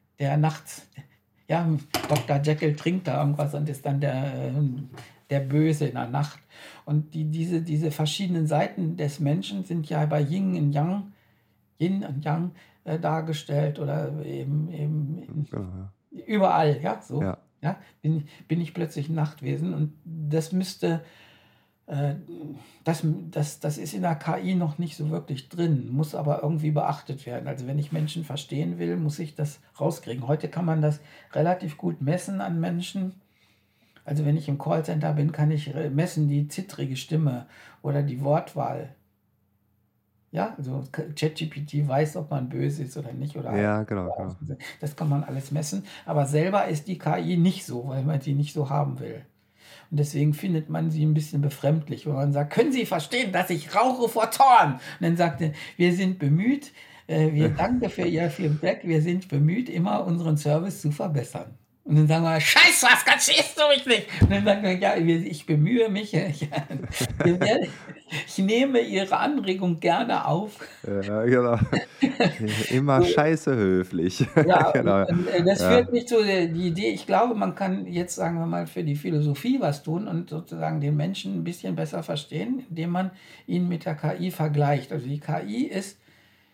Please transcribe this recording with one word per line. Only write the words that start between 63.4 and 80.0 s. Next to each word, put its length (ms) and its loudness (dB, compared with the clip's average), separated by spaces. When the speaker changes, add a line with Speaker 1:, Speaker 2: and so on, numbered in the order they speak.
Speaker 1:
du 100 6
mich 180 4
nicht?“ 220 2
Und 80 8
dann 140 2
sagen 200 4
wir: 140 2
„Ja, 200 2
wir, 280 4
ich 200 -10
bemühe 440 4
mich, 220 -4
<laughs> 0 -
ja, 160 2
wir 180 4
werden, 340 0
ich 120 -12
nehme 420 4
Ihre 380 0
Anregung 640 0
gerne 460 0
auf.“ 340 -2
Speaker 2:
Ja, 380 -2
genau. 340 4
Speaker 1:
<laughs> 300 -2
Speaker 2:
Immer 340 4
Speaker 1:
So. 0 -
Speaker 2:
scheiße 540 4
höflich. 800 2
<laughs> 20 4
Speaker 1:
Ja, 260 6
Speaker 2:
Genau. 360 4
Speaker 1:
und, 0 -
und, 200 2
äh, 140 2
das 200 4
Speaker 2:
Ja. 20 4
Speaker 1:
führt 260 6
mich 160 0
zu 160 4
der, 260 2
die 200 0
Idee, 220 0
ich 160 -6
glaube, 280 4
man 200 -2
kann 320 -2
jetzt, 280 -4
sagen 240 -2
wir 80 -2
mal, 200 -2
für 180 -6
die 120 0
Philosophie 640 0
was 220 -2
tun 240 -4